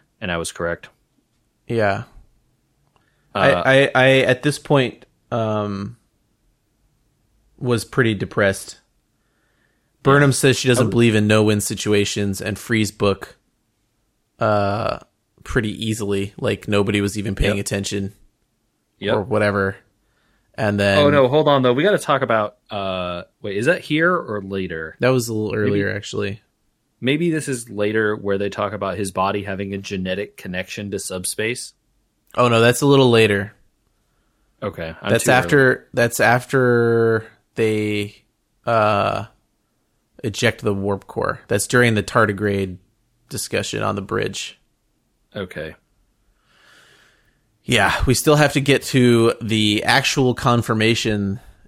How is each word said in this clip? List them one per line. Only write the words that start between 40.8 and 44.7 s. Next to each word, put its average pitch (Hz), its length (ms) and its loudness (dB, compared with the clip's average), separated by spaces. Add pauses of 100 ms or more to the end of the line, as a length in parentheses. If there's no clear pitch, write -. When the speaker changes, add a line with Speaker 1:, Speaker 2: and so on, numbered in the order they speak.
Speaker 2:
core. - 400 -6
That's 107 180 -2
during 120 300 4
the 104 80 0
tardigrade 101 760 0 (520)
discussion 107 520 -6
on 104 140 -2
the 98 80 -4
bridge. 98 560 -6 (760)